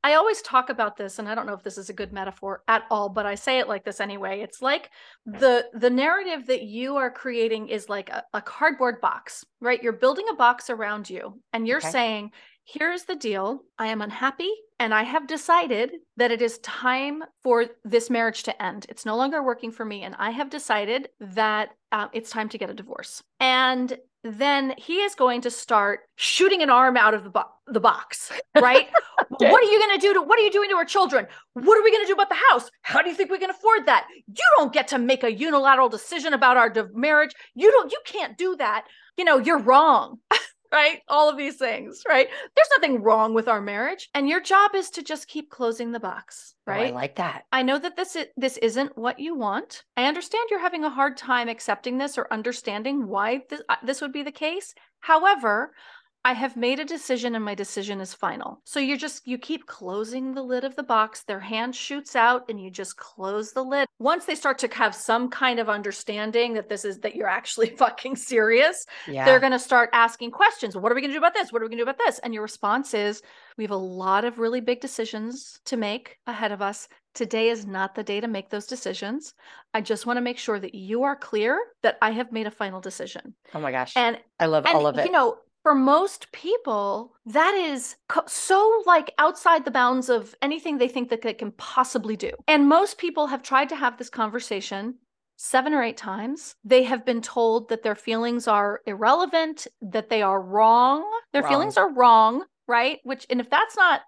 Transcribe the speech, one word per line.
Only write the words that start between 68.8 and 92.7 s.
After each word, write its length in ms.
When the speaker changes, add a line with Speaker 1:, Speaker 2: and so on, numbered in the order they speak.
Speaker 2:
Yeah. 180
Speaker 1:
they're 160
gonna 180
start 340
asking 380
questions. 460
"What 140
are 40
we 80
gonna 100
do 60
about 160
this? 180
What 100
are 40
we 40
gonna 140
do 60
about 80
this?" 220
And 140
your 80
response 520
is, 280
"We 80
have 60
a 60
lot 480
of 140
really 220
big 200
decisions 840
to 100
make 500
ahead 260
of 100
us. 260
Today 360
is 140
not 300
the 80
day 180
to 60
make 240
those 160
decisions. 680
I 100
just 240
wanna 140
make 180
sure 200
that 160
you 300
are 100
clear 460
that 200
I 80
have 220
made 160
a 20
final 300
decision." 540
Speaker 2:
Oh 60
my 100
gosh. 260
Speaker 1:
And, 220
Speaker 2:
I 60
love 200
Speaker 1:
and, 80
Speaker 2:
all 140
of 80
Speaker 1:
you 60
Speaker 2:
it. 100
Speaker 1:
know, 260
for 140
most 560
people, 840
that 280
is 420
co-, 180
so, 580
like, 340
outside 460
the 60
bounds 400
of 320
anything 340
they 120
think 220
that 120
they 100
can 200
possibly 640
do. 160
And 200
most 300